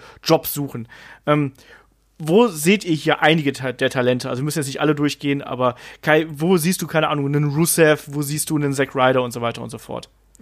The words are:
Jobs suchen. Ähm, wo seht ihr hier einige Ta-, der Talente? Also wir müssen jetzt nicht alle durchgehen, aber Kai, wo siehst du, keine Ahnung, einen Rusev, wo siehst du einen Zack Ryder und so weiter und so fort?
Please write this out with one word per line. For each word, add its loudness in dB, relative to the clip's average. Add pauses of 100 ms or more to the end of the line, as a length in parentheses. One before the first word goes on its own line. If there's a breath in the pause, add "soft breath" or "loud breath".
(240 loud breath)
Jobs 0
suchen. -8 (360 loud breath)
Ähm, 0 (680 soft breath)
wo 4
seht 0
ihr 0
hier -2
einige 4
Ta-, -6
der 0
Talente? 0
Also -4
wir -4
müssen -4
jetzt -4
nicht -8
alle 2
durchgehen, -2
aber -2 (260 loud breath)
Kai, 2
wo 2
siehst 0
du, -6
keine 0
Ahnung, -2
einen 0
Rusev, 4
wo -6
siehst -6
du 0
einen 0
Zack -2
Ryder 2
und -6
so -8
weiter -6
und -10
so -12
fort? -12 (320)